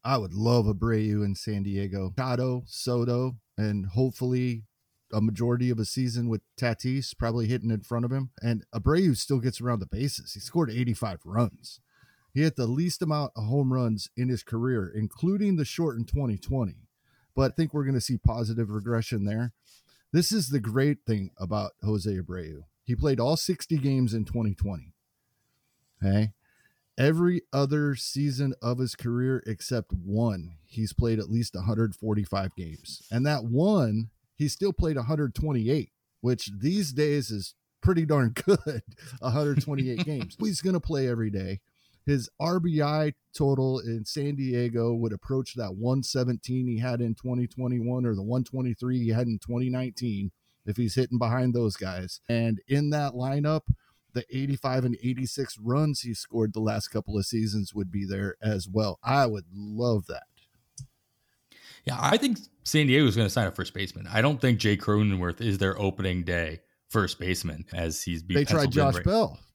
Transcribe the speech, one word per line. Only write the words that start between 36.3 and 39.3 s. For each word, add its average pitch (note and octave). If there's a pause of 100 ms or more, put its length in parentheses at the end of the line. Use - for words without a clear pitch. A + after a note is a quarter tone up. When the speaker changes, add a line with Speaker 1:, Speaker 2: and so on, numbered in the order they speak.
Speaker 1:
these D#3
days C#3+
is G2+ (280)
pretty E3
darn C#3
<laughs> -
good, D3+ (380)
a B2+